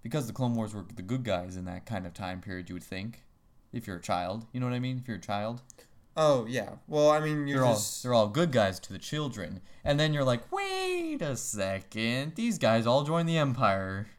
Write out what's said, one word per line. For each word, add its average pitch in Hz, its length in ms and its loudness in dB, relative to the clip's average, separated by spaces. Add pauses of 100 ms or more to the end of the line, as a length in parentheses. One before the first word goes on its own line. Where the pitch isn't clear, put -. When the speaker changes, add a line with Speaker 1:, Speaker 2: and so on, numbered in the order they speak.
Speaker 1:
Because 123 240 -2
the 110 60 -10
Clone 123 220 0
Wars 110 200 -2
were 101 100 -8 (100)
the 95 80 -10
good 123 220 -4
guys 92 320 -2
in 90 100 -6
that 90 200 -10
kind 95 200 -4
of - 80 -12
time 92 260 -6
period, 90 280 -8
you 92 60 -10
would 90 100 -10
think. 98 400 -10 (480)
If 120 140 -8
you're 95 100 -6
a 87 60 -10
child. 95 500 -2
You 127 80 -4
know 127 60 -2
what 123 80 -2
I 123 60 -2
mean? 127 180 -4
If 123 100 -10
you're 107 100 -6
a - 20 -10
child. 107 420 -4 (540)
Speaker 2:
Oh, 143 300 4
yeah. 113 300 -4 (100)
Well, 151 240 6
I 151 100 6
mean, 151 260 0
you're 143 120 0
Speaker 1:
They're 131 80 4
all, 117 80 6
Speaker 2:
just - 280 -4
Speaker 1:
they're 123 120 0
all 107 140 8
good 151 220 2
guys 101 300 4
to - 120 -14
the 95 60 -10
children. 107 600 -6 (240)
And 147 160 2
then 156 120 4
you're 147 120 2
like, 120 260 2
"Wait 370 720 -2
a 143 140 -2
second. 110 1000 -2
These 226 240 -2
guys 113 300 4
all 139 160 4
joined 165 240 0
the 165 100 2
Empire." 101 720 2 (100)